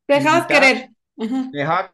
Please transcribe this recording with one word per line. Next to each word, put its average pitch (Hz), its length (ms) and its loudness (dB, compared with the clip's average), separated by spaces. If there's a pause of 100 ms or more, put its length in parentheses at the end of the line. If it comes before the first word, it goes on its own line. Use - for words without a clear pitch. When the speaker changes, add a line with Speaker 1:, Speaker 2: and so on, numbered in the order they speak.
Speaker 1:
Te 277 80 0
dejabas 311 320 0
Speaker 2:
invitar. - 20 -14
Speaker 1:
querer. 269 420 2 (280)
Ajá. 262 340 -6
Speaker 2:
Me 143 80 -8
dejaba 170 340 -4